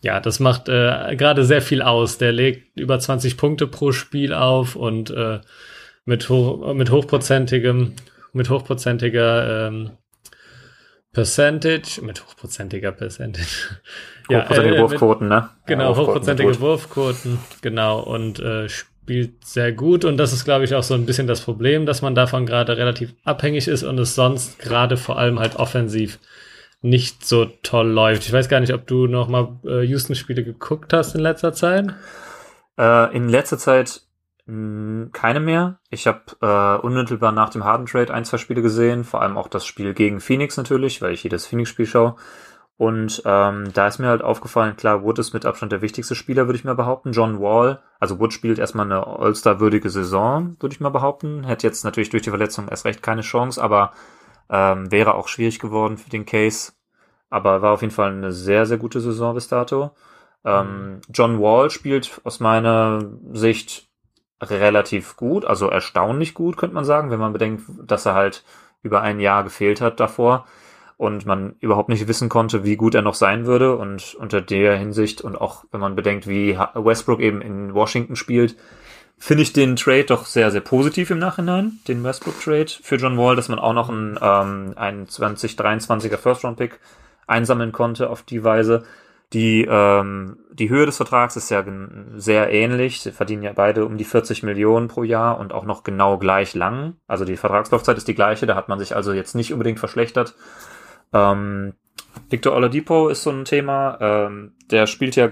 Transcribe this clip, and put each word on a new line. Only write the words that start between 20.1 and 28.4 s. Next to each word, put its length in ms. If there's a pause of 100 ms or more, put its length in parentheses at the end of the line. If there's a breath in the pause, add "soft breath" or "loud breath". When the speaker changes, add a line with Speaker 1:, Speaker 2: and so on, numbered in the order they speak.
Speaker 1:
das 160
ist, 100
glaub 180
ich, 140
auch 80
so 100
ein 120
bisschen 200
das 160
Problem, 440
dass 160
man 120
davon 320
gerade 320
relativ 460
abhängig 460
ist 140
und 140
es 160
sonst 460
gerade 380
vor 200
allem 220
halt 160
offensiv 640 (640 loud breath)
nicht 440
so 200 (180)
toll 240
läuft. 360
Ich 100
weiß 160